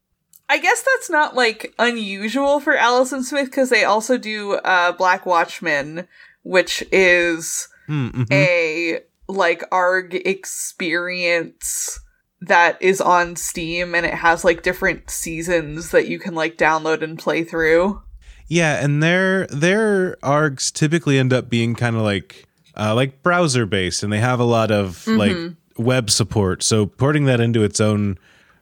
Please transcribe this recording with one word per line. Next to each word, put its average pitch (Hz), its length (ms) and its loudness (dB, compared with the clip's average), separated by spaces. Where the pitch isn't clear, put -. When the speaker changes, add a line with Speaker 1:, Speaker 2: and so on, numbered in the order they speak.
Speaker 1:
I 294 80 2
guess 370 260 0
that's 523 260 0
not, 302 260 0
like, 226 440 -2
unusual 233 800 0
for 294 160 0
Allison 254 480 2
Smith, 277 280 -4
'cause 262 180 0
they 220 140 2
also 220 340 2
do, 208 380 -6
uh, 175 380 2
Black 185 320 0
Watchmen, 165 840 -2
which 180 480 0
is 175 760 2
Speaker 2:
Mm, 143 240 -2
mm-hmm. 127 120 -2
Speaker 1:
a, 170 680 0
like, 180 440 0
arg 180 440 0
experience 175 1700 -4
that 175 400 4
is 185 180 2
on 175 360 2
Steam, 170 580 -6
and 170 120 -2
it - 100 -4
has, 170 280 0
like, 170 200 2
different 180 480 -2
seasons 160 800 -4
that 165 160 4
you 170 120 -6
can, 185 140 -10
like, 160 240 -4
download 156 460 2
and 160 160 -8
play 160 240 -2
through. 165 580 0
Speaker 2:
Yeah, 151 360 0
and 147 200 0
their, 185 440 2
their 185 760 0
args 143 500 0
typically 147 460 2
end 127 120 2
up 127 180 0
being 117 260 0
kinda, 113 260 0
like, 101 460 -4
uh, 107 180 -2
like, 135 280 -2
browser-based, 123 800 0
and 104 80 -4
they 107 80 0
have 123 200 0
a 123 60 2
lot 113 260 2
of, 98 340 0
Speaker 1:
Mm-hmm. 220 120 2
Speaker 2:
like, 196 200 2
web 120 320 0
support. 101 540 0
So 107 220 2
porting 147 400 0
that 127 140 2
into 117 240 2
its 104 180 0
own, 104 360 0